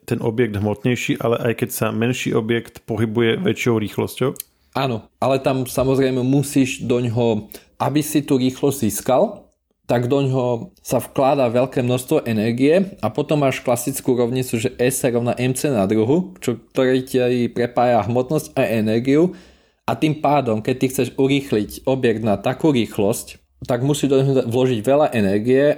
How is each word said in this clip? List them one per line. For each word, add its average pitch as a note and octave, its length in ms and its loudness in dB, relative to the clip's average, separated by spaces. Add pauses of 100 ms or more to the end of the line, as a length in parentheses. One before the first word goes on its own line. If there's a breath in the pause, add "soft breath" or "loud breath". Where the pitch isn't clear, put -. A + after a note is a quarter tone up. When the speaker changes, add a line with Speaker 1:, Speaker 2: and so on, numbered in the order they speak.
Speaker 1:
ten A#2+ 160 -4
objekt A#2 320 -2
hmotnejší, G#2+ 640 -2
ale A#2 240 -2
aj A#2 240 -2
keď - 80 -4
sa A2+ 160 -2
menší A#2 480 -2
objekt A2+ 480 -4
pohybuje A2+ 560 0
väčšou A2+ 400 0
rýchlosťou? A2 500 -4 (460)
Speaker 2:
Áno, C3 400 -4
ale C3 240 0
tam C3 240 0
samozrejme C3 560 0
musíš C3+ 640 0
do A#2+ 160 0
ňoho, A#2 480 0 (320 loud breath)
aby C3+ 240 0
si D3+ 160 0
tú C#3 160 2
rýchlosť C3 480 0
získal, C3 640 0 (400)
tak B2 180 0
do C#3 160 2
ňoho B2 640 -2
sa B2 180 -2
vkladá C3+ 480 2
veľké B2+ 320 0
množstvo B2+ 460 0
energie B2 720 2
a G#2+ 80 -2
potom D3 320 -2
máš C3 160 0
klasickú B2+ 560 -2
rovnicu, B2 460 -2
že A#2 180 -2
S B2 240 0
sa C3 80 0
rovná A#2+ 240 0
M B2+ 220 0
C - 100 -4
na G#2 220 2
druhu, B2+ 500 0
čo, A#2+ 220 -4 (100)
ktorý C3 320 2
ti B2 480 0
prepája A#2+ 560 2
hmotnosť B2+ 480 -2
a B2 160 0
energiu. A#2+ 640 2 (560 loud breath)
A A#2+ 80 -4
tým D3+ 240 0
pádom, B2+ 400 0
keď C3 160 -2
ty C3+ 80 2
chceš B2+ 220 -2 (100)
urýchliť C3 720 0
objekt A#2+ 320 0
na G2+ 160 0
takú C3 320 0
rýchlosť, G#2+ 720 -2 (240)
tak B2 160 -2
musíš C#3+ 320 0
do C3+ 80 4
neho C#3 100 2 (140)
vložiť B2+ 340 0
veľa C3+ 300 2
energie A#2+ 680 2